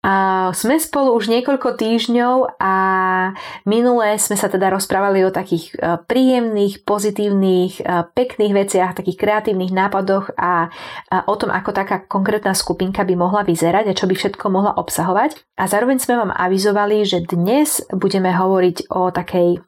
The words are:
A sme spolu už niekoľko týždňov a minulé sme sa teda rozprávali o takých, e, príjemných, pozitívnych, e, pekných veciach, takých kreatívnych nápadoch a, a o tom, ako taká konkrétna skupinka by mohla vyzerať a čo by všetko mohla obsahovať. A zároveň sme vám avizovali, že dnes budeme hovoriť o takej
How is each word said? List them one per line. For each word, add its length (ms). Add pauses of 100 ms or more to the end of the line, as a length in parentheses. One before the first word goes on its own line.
A 560
sme 240
spolu 320
už 160
niekoľko 480
týždňov 800
a 180 (920)
minulé 480
sme 160
sa 160
teda 240
rozprávali 560
o 0
takých, 480
e, 320
príjemných, 800
pozitívnych, 960
e, 320
pekných 400
veciach, 400
takých 240
kreatívnych 560
nápadoch 640
a, 320 (400)
a 40 (120)
o 80
tom, 160
ako 240
taká 240
konkrétna 560
skupinka 480
by 80
mohla 320
vyzerať 480
a 40
čo 120
by 80
všetko 320
mohla 320
obsahovať. 560 (240)
A 80
zároveň 320
sme 160
vám 160
avizovali, 720
že 160
dnes 720
budeme 400
hovoriť 560
o 240
takej 560